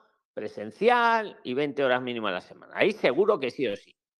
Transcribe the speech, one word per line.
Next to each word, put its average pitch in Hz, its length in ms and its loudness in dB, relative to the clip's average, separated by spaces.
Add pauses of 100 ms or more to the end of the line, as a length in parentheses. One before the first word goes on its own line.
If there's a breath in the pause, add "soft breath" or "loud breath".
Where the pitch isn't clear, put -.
(320 soft breath)
presencial 220 1120 0
y 123 120 -6
veinte 139 300 -2
horas 127 160 2
mínimo 120 280 -4
a - 20 0
la 90 100 -4
semana. - 360 -20
Ahí 156 160 4
seguro 185 480 2
que 123 100 -4
sí 135 160 -4
o 101 80 -4
sí. - 220 -16 (240)